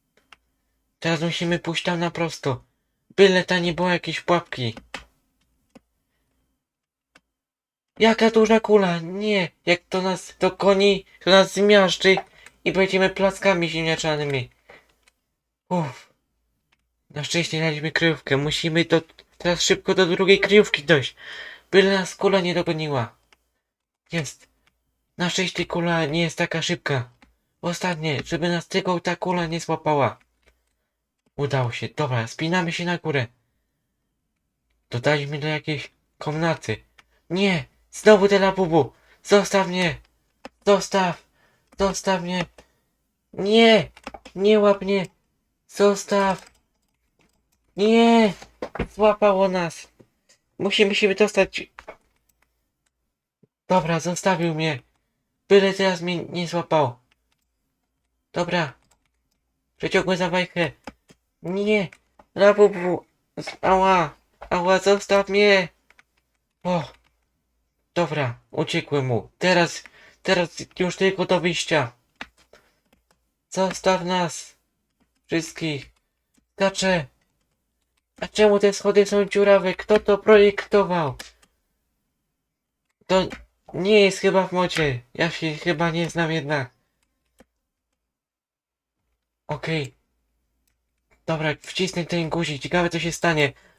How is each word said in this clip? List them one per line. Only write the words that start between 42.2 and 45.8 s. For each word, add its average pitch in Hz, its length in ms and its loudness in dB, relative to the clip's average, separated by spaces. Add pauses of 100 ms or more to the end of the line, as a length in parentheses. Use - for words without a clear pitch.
mnie! 175 220 -6 (880)
Nie! 214 580 4 (440)
Nie 208 260 4
łap 202 220 2
mnie! 190 240 -2 (600)
Zostaw! 202 840 0 (1300)